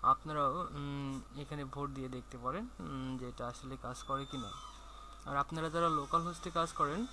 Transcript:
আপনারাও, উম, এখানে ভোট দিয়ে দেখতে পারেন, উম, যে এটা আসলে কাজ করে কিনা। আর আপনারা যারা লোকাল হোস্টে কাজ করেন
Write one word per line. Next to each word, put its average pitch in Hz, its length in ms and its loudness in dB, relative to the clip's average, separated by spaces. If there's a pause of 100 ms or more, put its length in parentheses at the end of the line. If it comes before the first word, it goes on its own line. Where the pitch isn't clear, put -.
আপনারাও, 147 680 6
উম, 143 500 -2 (160)
এখানে 147 280 -6
ভোট 139 260 -4
দিয়ে 135 180 -4
দেখতে 127 300 -8
পারেন, 151 300 -2 (120)
উম, 131 400 -2
যে 123 80 -4
এটা 120 180 -4
আসলে 127 300 -6
কাজ 123 260 -6
করে 135 220 0
কিনা। 127 260 -4 (760)
আর 143 100 0
আপনারা 160 340 2
যারা 170 180 6
লোকাল 160 340 6
হোস্টে 170 280 -2
কাজ 170 220 2
করেন 165 400 2